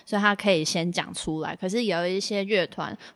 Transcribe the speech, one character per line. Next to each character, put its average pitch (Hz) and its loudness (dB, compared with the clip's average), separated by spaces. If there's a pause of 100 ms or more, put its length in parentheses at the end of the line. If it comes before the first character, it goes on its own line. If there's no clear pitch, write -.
所 214 -2
以 202 2
他 208 6
可 202 2
以 156 4
先 170 0
讲 170 -2
出 156 -4
来。 156 -4
可 185 -6
是 233 0
有 175 0
一 185 -2
些 202 -2
乐 196 2
团 - -8 (180)